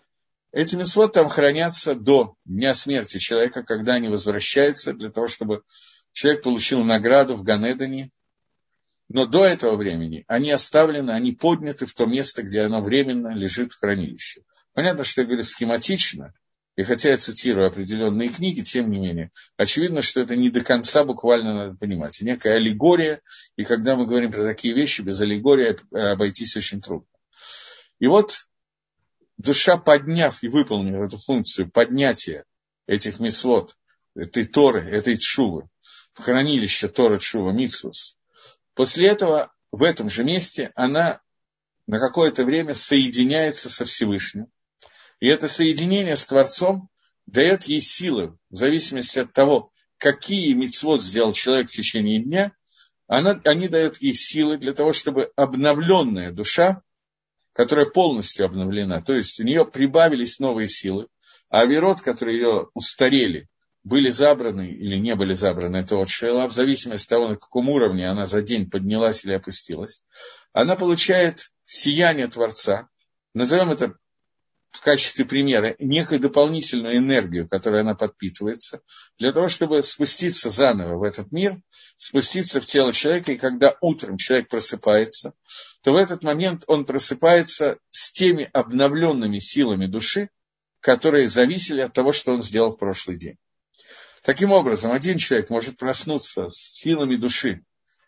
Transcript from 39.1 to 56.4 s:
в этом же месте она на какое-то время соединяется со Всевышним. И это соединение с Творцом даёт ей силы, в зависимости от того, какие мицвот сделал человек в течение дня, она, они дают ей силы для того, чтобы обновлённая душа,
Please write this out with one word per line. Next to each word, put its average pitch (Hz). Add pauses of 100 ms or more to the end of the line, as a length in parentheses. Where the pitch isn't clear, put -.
в 110
этом 135
же 113
месте 165
она 143 (640)
на 107
какое-то 131
время 151
соединяется 135
со -
Всевышним. 104 (720)
И 117
это 151
соединение 165
с -
Творцом 180 (380)
даёт 165
ей 151
силы, 117 (140)
в 92
зависимости 131
от 123
того, 139 (280)
какие 147
мицвот 131
сделал 104
человек 127
в -
течение 110
дня, 185 (520)
она, 175
они 165
дают 160
ей 131
силы 151
для 135
того, 147
чтобы 135
обновлённая 139
душа, 170 (720)